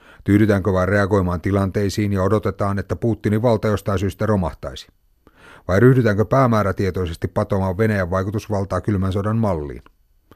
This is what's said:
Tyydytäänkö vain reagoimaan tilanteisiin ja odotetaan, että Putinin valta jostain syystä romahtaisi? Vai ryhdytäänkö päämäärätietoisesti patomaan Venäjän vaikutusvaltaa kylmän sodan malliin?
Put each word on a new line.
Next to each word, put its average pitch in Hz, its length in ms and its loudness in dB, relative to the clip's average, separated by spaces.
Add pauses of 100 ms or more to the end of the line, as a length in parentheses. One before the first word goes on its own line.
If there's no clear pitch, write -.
(240)
Tyydytäänkö 101 480 2
vain 92 160 0
reagoimaan 95 520 0
tilanteisiin 98 720 -2
ja 95 100 0
odotetaan, 101 560 -2
että - 180 -6
Putinin 107 460 -2
valta 113 260 2
jostain 101 300 -2
syystä 101 280 -4
romahtaisi? 90 640 -4 (800)
Vai 92 120 2
ryhdytäänkö 113 440 6
päämäärätietoisesti 98 1040 0
patomaan 95 500 -2
Venäjän 104 320 0
vaikutusvaltaa 95 680 -4
kylmän 95 320 0
sodan 101 240 -2
malliin? 80 460 -2 (540)